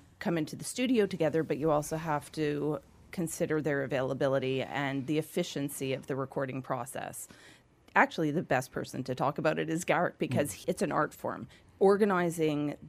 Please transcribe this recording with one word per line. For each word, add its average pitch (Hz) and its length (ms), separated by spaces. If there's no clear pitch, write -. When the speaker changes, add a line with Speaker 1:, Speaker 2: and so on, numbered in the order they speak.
Speaker 1:
come 170 200
into 156 180
the - 80
studio 247 400
together, 160 380
but 147 160
you 156 120
also 151 280
have 156 340
to 147 460
consider 165 500
their 143 220
availability 131 800
and 135 460
the 151 100
efficiency 143 760
of - 140
the 143 80
recording 131 480
process. - 640
Actually, 175 340
the 143 100
best 131 300
person 131 320
to 127 140
talk 143 200
about 160 220
it 156 100
is 160 160
Garrick, 165 320
because 147 360
Speaker 2:
Mm. - 160
Speaker 1:
it's 185 120
an 156 120
art 151 200
form. 101 360
Organizing 175 960